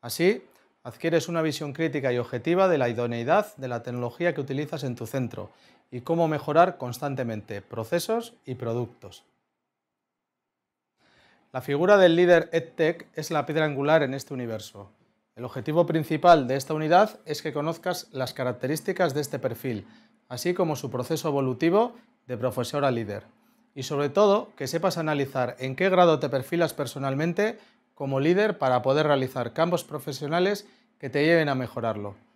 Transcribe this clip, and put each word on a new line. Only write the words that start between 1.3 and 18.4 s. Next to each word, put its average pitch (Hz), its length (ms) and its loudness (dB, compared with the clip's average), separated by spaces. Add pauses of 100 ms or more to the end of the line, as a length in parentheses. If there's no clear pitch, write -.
visión 147 300 -4
crítica 139 400 -2
y 123 60 0
objetiva 165 500 0
de 165 100 4
la 127 100 2
idoneidad 120 680 -2
de 135 120 -10
la 120 140 -6
tecnología 123 520 -4
que 160 60 -6
utilizas 139 440 -6
en 123 120 -6
tu 117 100 -10
centro 110 440 -6 (400)
y 123 100 -10
cómo 165 260 0
mejorar 156 520 2
constantemente 120 840 -6
procesos 170 720 -4 (140)
y 131 80 -6
productos. 117 720 -8 (2250)
La 131 80 -6
figura 170 380 4
del 175 180 8
líder 175 360 6
EdTech 165 600 -2
es 151 160 -8
la 147 140 -2
piedra 156 220 0
angular 147 360 2
en 131 120 -2
este 135 180 -10
universo. 110 580 -10 (460)
El 113 80 -12
objetivo 151 400 0
principal 160 640 4
de 131 80 0
esta 139 160 -6
unidad 165 540 2
es 151 160 -8
que 151 100 -6
conozcas 160 580 -6
las 131 220 -6
características 143 800 -2